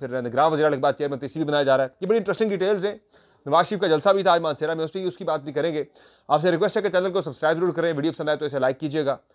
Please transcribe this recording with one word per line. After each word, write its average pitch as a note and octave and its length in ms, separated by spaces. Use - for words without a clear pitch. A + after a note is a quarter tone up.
फिर B2+ 220
निगरान B2+ 300
वज़ीर D3+ 140
आला D3 100
के C3 60
बाद C#3+ 120
चेयरमैन C#3 240
पीसीबी C#3+ 260
बनाया D3 200
जा C3+ 120
रहा C3 100
है? B2+ 60
ये F#3+ 40
बड़ी G#3+ 120
इंटरेस्टिंग G3 320
डिटेल्स F#3+ 340
हैं। G#3 160
नवाज E3 180
शरीफ G3+ 140
का F#3+ 80
जलसा D#3 240
भी G3 120
था F#3 80
आज E3+ 100
मानसेरा D#3 320
में, D#3+ 100
उस D#3 60
पर, F#3+ 100
उसकी F#3 240
बात D#3 160
भी C#3+ 120
करेंगे। D3 340
आपसे D3+ 200
रिक्वेस्ट F3 260
है G3+ 60
कि G3+ 60
चैनल F#3 220
को F#3 120
सब्सक्राइब D#3+ 360
जरूर F3+ 120
करें, E3 220
वीडियो D#3 200
पसंद D3+ 180
आए D3+ 60
तो D3 100
इसे C#3 120
लाइक C3 200
कीजिएगा C#3+ 400